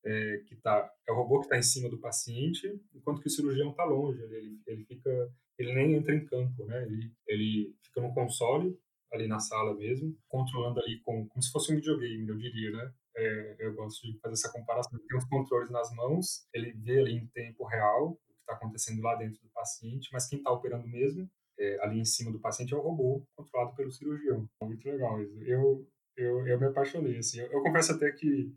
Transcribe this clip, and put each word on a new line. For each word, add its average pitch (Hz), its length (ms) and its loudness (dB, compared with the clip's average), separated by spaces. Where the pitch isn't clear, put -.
é, 107 400 -2
que - 120 -20
tá, 104 300 2
é - 40 0
o 110 40 2
robô 123 260 4
que - 60 -6
tá 131 100 4
em 120 60 4
cima 127 260 2
do 120 100 -6
paciente, 165 800 -2
enquanto 147 280 -4
que - 60 -2
o 147 40 0
cirurgião 143 420 2
tá 175 120 0
longe, 135 360 2
ele, 110 140 -10
ele, 107 320 -12
ele 107 180 -8
fica, 127 240 -4
ele 123 160 -2
nem 147 220 6
entra 147 180 2
em 151 120 2
campo, 123 400 -2
né? 120 180 -4
Ele, 113 280 -4
ele 107 540 0
fica - 200 -6
no 123 120 -4
console, 135 640 2
ali 113 160 -2
na 110 120 0
sala 107 340 0
mesmo, 131 420 -2
controlando 127 520 0
ali 117 200 -4
com, 110 280 -4
como - 140 -4
se - 80 0
fosse 151 220 0
um 151 60 4
videogame, 120 500 0
eu 107 100 -4
diria, 110 340 -6
né? 120 220 -8
É, 107 420 -2
eu 110 140 -2
gosto 107 320 -8
de 113 140 -8
fazer 113 140 -6
essa - 180 -2
comparação. 117 420 -2
Ele 117 140 -12
tem 127 100 -2
os 127 80 0
controles 131 460 0
nas 120 240 -2
mãos, 143 580 -2
ele 117 200 -6
vê 113 260 4
ali 120 140 4
em 113 140 -4
tempo 117 380 -10
real 110 460 4
o - 220 -14
que - 120 -20
tá 110 80 -6
acontecendo 110 480 -6
lá 117 140 2
dentro 110 260 -6
do - 80 -20
paciente, 117 640 -8
mas 127 160 -4
quem 143 160 -6
tá 131 80 2
operando 120 360 -2
mesmo, 147 400 0
é, 101 260 0
ali 110 160 0
em 113 60 0
cima 113 260 0
do 107 100 -4
paciente 123 320 -2
é 143 40 0
o 143 40 0
robô, 135 440 2
controlado 123 400 -4
pelo 135 140 -2
cirurgião. 143 580 -2
É 110 40 -6
muito 110 220 -8
legal 123 360 0
isso. 104 200 -10
Eu, 131 440 6
eu, 123 280 2
eu 123 140 6
me 135 60 6
apaixonei, 139 520 2
assim. 117 220 -4
Eu, 123 140 -6
eu 139 100 4
confesso 160 300 6
até 151 180 4
que 139 460 2